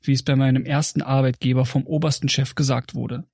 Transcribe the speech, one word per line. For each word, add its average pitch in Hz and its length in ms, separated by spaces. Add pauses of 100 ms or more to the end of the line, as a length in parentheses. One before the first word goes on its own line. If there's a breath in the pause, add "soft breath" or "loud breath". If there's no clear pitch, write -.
wie 143 100
es 131 100
bei 139 140
meinem 131 300
ersten 147 340
Arbeitgeber 131 640
vom 127 220
obersten 151 420
Chef - 260
gesagt 135 400
wurde 123 400